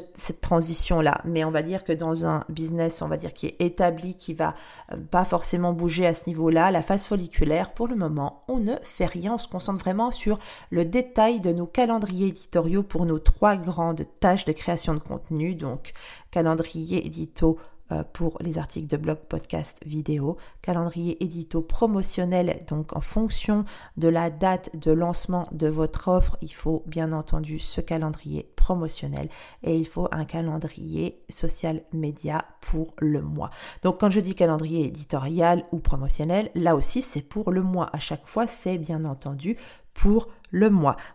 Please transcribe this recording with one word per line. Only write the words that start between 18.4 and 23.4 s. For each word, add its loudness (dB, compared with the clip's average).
les -4
articles -8
de 0
blog, -2
podcast, -6
vidéo, -4
calendrier -2
édito -4
promotionnel. 0
Donc -4
en -4
fonction 0